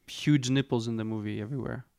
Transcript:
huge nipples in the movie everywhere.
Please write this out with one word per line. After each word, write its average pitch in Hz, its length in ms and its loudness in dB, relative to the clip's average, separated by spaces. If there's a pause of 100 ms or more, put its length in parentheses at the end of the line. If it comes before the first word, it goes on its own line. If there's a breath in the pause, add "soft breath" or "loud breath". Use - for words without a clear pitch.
huge 143 420 2
nipples 131 400 2
in 117 80 -2
the 110 80 -2
movie 107 360 -4
everywhere. 120 440 -6 (140)